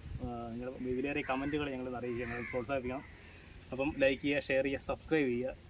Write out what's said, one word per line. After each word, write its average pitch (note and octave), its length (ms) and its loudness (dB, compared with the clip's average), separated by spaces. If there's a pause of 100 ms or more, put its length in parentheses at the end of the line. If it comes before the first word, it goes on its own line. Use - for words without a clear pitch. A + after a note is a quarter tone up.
(220)
ഏഹ്, A#2 300 -4
നിങ്ങളുടെ B2+ 260 -6 (180)
വിലയേറിയ C#3+ 260 0
കമൻറ്റുകൾ C#3+ 480 0
ഞങ്ങളെ B2+ 180 -4
ഒന്ന് B2 120 -4
അറിയിക്കുക, A#2+ 260 -2
ഞങ്ങളെ A#2+ 260 -4
പ്രോത്സാഹിപ്പിക്കണം. B2+ 520 -2 (680)
അപ്പം C#3 260 0
ലൈക്ക് C3+ 240 6
ചെയ്യുക, C#3+ 200 2
ഷെയർ C3+ 220 4
ചെയ്യുക, C3+ 160 2
സബ്സ്ക്രൈബ് C#3 500 2
ചെയ്യുക. B2 260 0 (140)